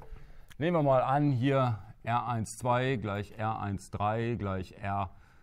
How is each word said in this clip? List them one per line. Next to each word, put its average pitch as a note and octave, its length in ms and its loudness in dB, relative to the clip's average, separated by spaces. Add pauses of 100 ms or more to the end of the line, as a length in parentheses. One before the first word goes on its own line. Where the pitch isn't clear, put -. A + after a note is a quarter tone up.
(580)
nehmen E3+ 200 2
wir D3+ 60 4
mal C3 180 6
an, C#3+ 300 4
hier B2+ 480 2 (240)
R A#2 240 0
eins A#2 300 -2
zwei B2 400 2
gleich G2+ 400 -4
R A2 220 -2
eins G2 300 -4
drei A2+ 460 0
gleich F#2+ 380 -4
R G2 360 -4 (340)